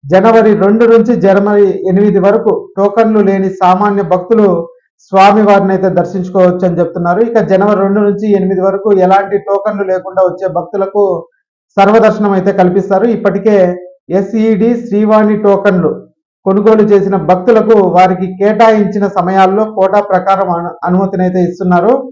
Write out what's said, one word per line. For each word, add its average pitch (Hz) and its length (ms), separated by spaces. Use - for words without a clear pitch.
జనవరి 214 400
రెండు 226 280
నుంచి 226 220
జనవరి 202 400
ఎనిమిది 196 360
వరకు 220 260
టోకన్లు 208 540
లేని 190 200
సామాన్య 196 420
భక్తులు 208 320
స్వామివారిని 196 680
అయితే 185 220
దర్శించుకోవచ్చు 180 720
అని 170 120
చెప్తున్నారు. 175 400
ఇక 226 100
జనవరి 196 360
రెండు 202 200
నుంచి 208 220
ఎనిమిది 185 300
వరకు 196 220
ఎలాంటి 196 320
టోకన్లు 202 420
లేకుండా 185 380
వచ్చే 185 200
భక్తులకు 196 460
సర్వదర్శనం 214 600
అయితే 190 220
కల్పిస్తారు. 190 460
ఇప్పటికే 202 400
ఎస్ఈడి 220 500
శ్రీవాణి 214 500
టోకన్లు 190 460
కొనుగోలు 208 380
చేసిన 196 220
భక్తులకు 220 440
వారికి 185 300
కేటాయించిన 208 680
సమయాల్లో 190 480
కోటా 196 240
ప్రకారం 190 460
అను-, 175 180
అనుమతినైతే 185 520
ఇస్తున్నారు. 180 440